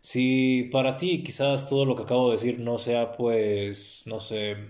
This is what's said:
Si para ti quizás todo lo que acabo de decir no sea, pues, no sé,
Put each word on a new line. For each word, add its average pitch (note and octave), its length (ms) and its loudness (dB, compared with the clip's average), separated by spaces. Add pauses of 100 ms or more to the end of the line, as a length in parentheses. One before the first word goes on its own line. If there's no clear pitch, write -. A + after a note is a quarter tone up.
Si B2+ 680 2
para C3 260 2
ti F3 260 -2
quizás C#3 440 -2
todo C#3 180 2
lo C3 100 2
que A#2 80 -6
acabo B2 260 4
de A#2 60 2
decir A#2+ 240 -2
no A#2+ 180 -4
sea, A#2 340 0
pues, G#2 920 0
no A2 140 -8
sé, G#2 380 -6 (120)